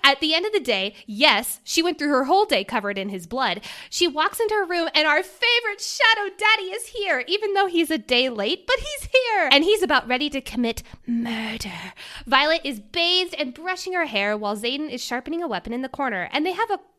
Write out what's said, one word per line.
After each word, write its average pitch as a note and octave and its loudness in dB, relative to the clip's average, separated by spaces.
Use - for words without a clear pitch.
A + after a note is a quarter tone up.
At C#4 6
the D#4 0
end F4 0
of G#4+ -2
the G4+ 2
day, G3+ -2
yes, A3+ 2
she - -2
went F4 0
through D4 -2
her C4+ 4
whole F#4+ 4
day A3 0
covered G3+ -2
in G3 -4
his F3+ -10
blood. A3 -2
She F4 2
walks D4+ 0
into G#4+ 0
her G4+ 2
room, E4+ 0
and D#4 4
our D4+ 4
favorite A#4 0
Shadow A4+ 2
Daddy G#4+ 2
is F#4+ -8
here, F4+ -2
even G4+ 0
though G4 4
he's E4+ 0
a D#4+ 0
day B3 2
late, A#3 -4
but C5 2
he's D5 -10
here. A4 2
And C#4 8
he's G4+ 4
about A#3+ 2
ready B3+ 0
to C4+ -4
commit A#3 -2
murder. A3 -4
Violet D4 4
is B3 -6
bathed F4 0
and B3+ -4
brushing F#4 -6
her E4+ 0
hair G#3 -2
while G#3 -4
Zayden C4+ -4
is B3 -8
sharpening D4 -6
a D#4 -4
weapon G#3+ -6
in B3 -4
the C4+ -6
corner, A3 -4
and D4+ 0
they F4+ 0
have A4 -2
a F#4+ -2